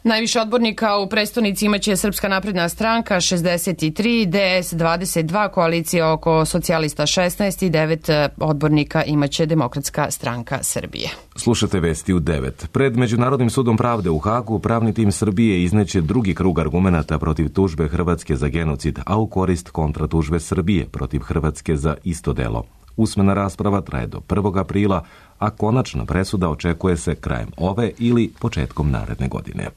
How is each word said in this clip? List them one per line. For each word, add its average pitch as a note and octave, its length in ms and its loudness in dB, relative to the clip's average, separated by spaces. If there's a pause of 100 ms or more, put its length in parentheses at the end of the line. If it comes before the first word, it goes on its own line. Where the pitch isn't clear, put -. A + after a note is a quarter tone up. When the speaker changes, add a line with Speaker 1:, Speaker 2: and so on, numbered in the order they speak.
Speaker 1:
Najviše A3+ 380 2
odbornika A3 560 0
u G3+ 120 0
prestonici G#3 580 0
imaće G3+ 300 2
Srpska G3+ 320 -2
napredna F#3+ 400 0
stranka, A3+ 520 0
šezdeset F3 560 0 (200)
tri, A3+ 300 2
D F#3 360 2
S F3 100 -8
dvadeset E3+ 540 0
dva, G3 220 0
koalicija E3 640 2
oko D#3+ 320 2
socijalista D#3+ 600 0
šesnaest F3+ 560 0
i F#3 80 2
devet, D#3 380 0
e, D3+ 200 2 (100)
odbornika D3+ 640 2
imaće D3 420 0
Demokratska D3 640 0
stranka A#2+ 520 -6
Srbije. - 460 -6 (280)
Speaker 2:
Slušate G#2+ 440 2
vesti E2 340 0
u F2+ 60 4
devet. C#2+ 520 -4
Pred C3+ 240 2
Međunarodnim A#2+ 540 2
sudom A#2 260 2
pravde A2 340 0
u D#2 80 2
Hagu G#2+ 400 -2
pravni A2+ 360 0
tim G#2+ 180 4
Srbije G2+ 500 2
izneće F#2+ 380 2
drugi F#2+ 340 2
krug F2+ 240 2
argumenata E2 600 2
protiv D#2 300 0
tužbe D#2+ 400 0
Hrvatske E2+ 480 0
za D2 120 -2
genocid, D#2 580 -2
a G2+ 120 0
u A2 80 2
korist F#2 440 0
kontratužbe D#2 680 0
Srbije F2 460 0
protiv C2+ 340 -4
Hrvatske D#2 560 -2
za D2 280 0
isto D#2 280 -4
delo. A1+ 320 -4 (320)
Usmena G#2 380 2
rasprava G2 460 -2
traje C#2 260 -6
do - 140 -10
prvog G2 360 0
aprila, G2 480 0 (340)
a G#2 120 0
konačna A2 540 -2
presuda F#2 440 0
očekuje E2+ 480 0
se D#2+ 180 -2
krajem B1 420 -6
ove G2 420 0
ili A#2 400 2
početkom D2 520 -2
naredne A1 380 -4
godine. - 480 -8